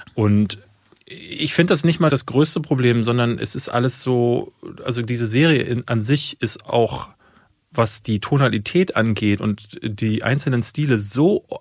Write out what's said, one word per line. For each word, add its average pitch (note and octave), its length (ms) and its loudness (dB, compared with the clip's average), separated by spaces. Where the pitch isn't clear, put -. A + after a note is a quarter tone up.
Und G#2 440 2
ich - 460 -6
find F3 160 4
das E3+ 140 2
nicht E3 160 2
mal D#3 100 4
das C#3+ 160 0
größte D3+ 360 2
Problem, B2 420 2
sondern A#2+ 340 0
es - 180 -6
ist - 140 -2
alles A#2+ 320 -2
so, A#2+ 500 0
also A#2+ 200 -4
diese A#2 240 -4
Serie C3+ 340 4
in, A#2+ 260 -4
an A2+ 160 0
sich C#3+ 380 -2
ist - 240 -4
auch, - 440 -2
was - 300 0
die G#2+ 180 -2
Tonalität C#3 760 0
angeht G#2 460 0
und - 420 -6
die A2 400 -4
einzelnen B2+ 400 0
Stile C#3+ 340 0
so, C3 480 0